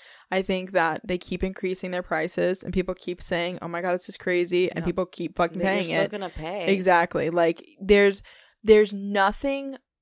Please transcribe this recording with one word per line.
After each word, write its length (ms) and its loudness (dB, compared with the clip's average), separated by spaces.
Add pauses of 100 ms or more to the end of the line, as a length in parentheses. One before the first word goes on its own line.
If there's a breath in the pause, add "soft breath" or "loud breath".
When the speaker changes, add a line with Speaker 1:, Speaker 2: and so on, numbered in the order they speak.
(300 soft breath)
Speaker 1:
I 120 0
think 300 -4
that 360 0
they 100 -2
keep 260 -8
increasing 480 -6
their 120 -6
prices 600 -2
and 100 -6
people 220 -2
keep 260 -10
saying, 400 -4
"Oh 80 -10
my 120 -6
God, 120 0
this 160 -4
is 80 -14
crazy." 540 0
And 80 -6
Speaker 2:
No. 60 -6
Speaker 1:
people 200 -2
keep 320 -8
fucking 220 0
Speaker 2:
But 40 -2
you're 100 2
Speaker 1:
paying 120 -2
Speaker 2:
still 160 0
Speaker 1:
it. 100 -2
Speaker 2:
gonna 180 -8
pay. 440 -4
Speaker 1:
Exactly. 560 2
Like, 340 2 (160)
there's, 440 4 (400 soft breath)
there's 280 8
nothing 840 -2 (240)